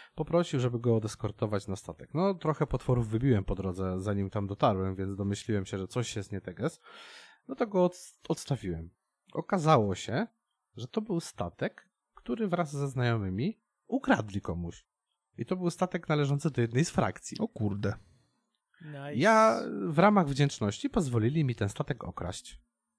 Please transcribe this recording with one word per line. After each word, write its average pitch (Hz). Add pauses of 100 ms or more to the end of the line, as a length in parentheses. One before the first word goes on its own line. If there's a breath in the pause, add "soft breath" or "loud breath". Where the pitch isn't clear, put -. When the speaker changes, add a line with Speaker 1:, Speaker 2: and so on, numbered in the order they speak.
(140 loud breath)
Speaker 1:
poprosił, 160
żeby 123
go 117
odeskortować 107
na 98
statek. -
No, 190
trochę 156
potworów 123
wybiłem 110
po 101
drodze, 92
zanim 101
tam 101
dotarłem, 95
więc 95
domyśliłem 101
się, 101
że 95
coś -
jest 101
nie 98
teges. 104 (680 loud breath)
No 269
to 240
go 190
od-, - (100)
odstawiłem. 87 (420)
Okazało 147
się, 143 (500)
że 117
to -
był 214
statek, - (260)
który 226
wraz 165
ze 143
znajomymi 120 (280)
ukradli 110
komuś. 85 (520)
I 117
to 185
był 175
statek 180
należący 143
do 120
jednej 117
z -
frakcji. -
Speaker 2:
O 220
kurde. 101 (880)
Speaker 3:
Nice. 147
Speaker 1:
Ja 220 (280)
w 151
ramach 196
wdzięczności 139
pozwolili 135
mi 123
ten 101
statek -
okraść. - (380)